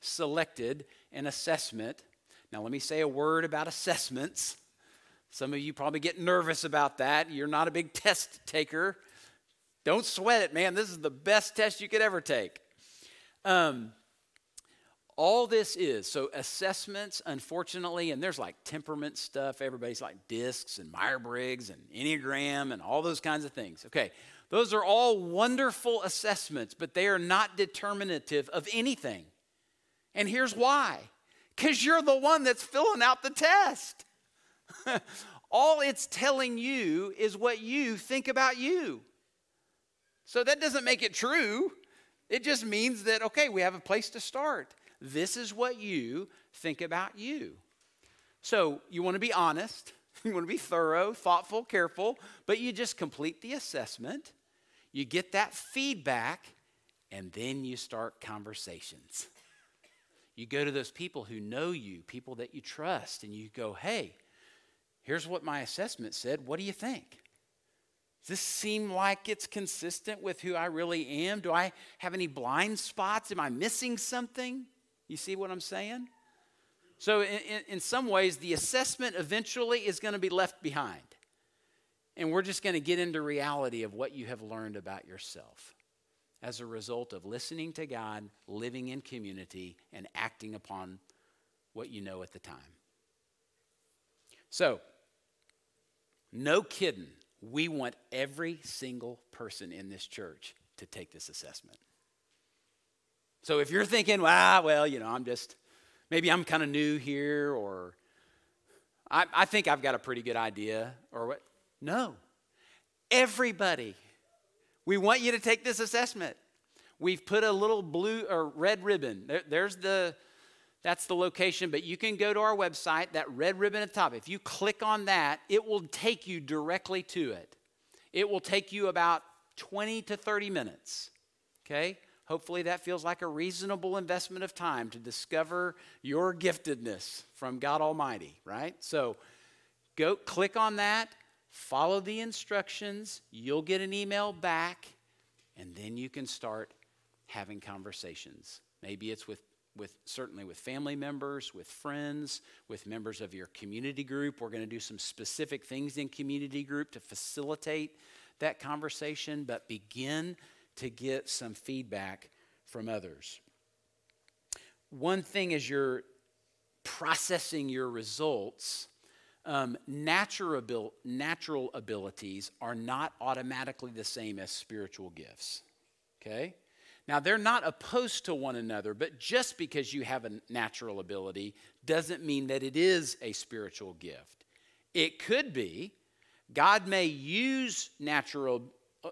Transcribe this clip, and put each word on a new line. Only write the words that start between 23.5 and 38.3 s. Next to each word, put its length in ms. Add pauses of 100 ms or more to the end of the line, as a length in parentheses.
things. 340
Okay, 240 (380)
those 260
are 100
all 340
wonderful 840
assessments, 720
but 180
they 140
are 120
not 380
determinative 920
of 240
anything. 520 (920)
And 140
here's 280
why. 520 (480)
'Cause 280
you're 180
the 140
one 260
that's 220
filling 360
out 220
the 80
test. 760 (840)
<laughs> 640
All 300
it's 260
telling 520
you 580
is 200
what 240
you 360
think 320
about 280